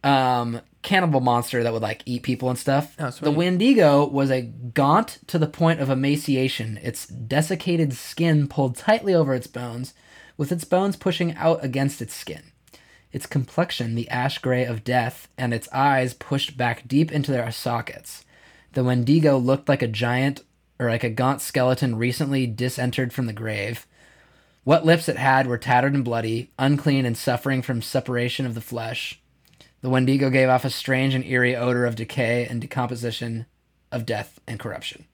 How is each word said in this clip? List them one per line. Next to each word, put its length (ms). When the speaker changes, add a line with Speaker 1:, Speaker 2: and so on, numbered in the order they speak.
Speaker 1:
Um, 560
cannibal 380
monster 440
that 80
would, 100
like, 240
eat 160
people 280
and 80
stuff. 420
Speaker 2:
Oh, 60
Speaker 1:
The 60
Speaker 2:
sweet. 220
Speaker 1:
Wendigo 720
was 240
a 120
gaunt 840
to 140
the 80
point 320
of 100
emaciation, 920
its 260
desiccated 880
skin 520
pulled 300
tightly 360
over 220
its 140
bones, 440
with 160
its 120
bones 300
pushing 400
out 300
against 360
its 140
skin. 380
Its 160
complexion, 720
the 120
ash 300
gray 260
of 200
death, 420
and 160
its 200
eyes 420
pushed 420
back 300
deep 240
into 220
their 180
sockets. 720
The 100
Wendigo 520
looked 320
like 140
a 60
giant, 540
or 120
like 140
a 60
gaunt 300
skeleton 560
recently 500
disentered 680
from 140
the 60
grave. 540
What 180
lips 240
it 80
had 300
were 120
tattered 360
and 100
bloody, 540
unclean 480
and 100
suffering 460
from 180
separation 680
of 100
the 40
flesh. 600
The 80
Wendigo 400
gave 200
off 160
a 60
strange 440
and 100
eerie 300
odor 320
of 80
decay 560
and 100
decomposition, 840
of 120
death 440
and 100
corruption. 560